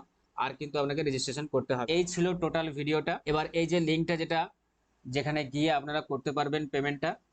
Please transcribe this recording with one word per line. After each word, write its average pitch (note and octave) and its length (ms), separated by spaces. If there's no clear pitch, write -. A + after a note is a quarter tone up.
আর B2+ 220
কিন্তু D3 200
আপনাকে C#3+ 240
রেজিস্ট্রেশন C#3 440
করতে C#3+ 280
হবে। B2 180
এই F3 120
ছিল F3 220
টোটাল D#3+ 320
ভিডিওটা। D3+ 440
এবার D3+ 260
এই E3 140
যে E3+ 140
লিঙ্কটা, D#3+ 360
যেটা, D#3+ 240
যেখানে C#3+ 400
গিয়ে D3 280
আপনারা D3 280
করতে D#3 320
পারবেন D3 340
পেমেন্টটা C#3+ 440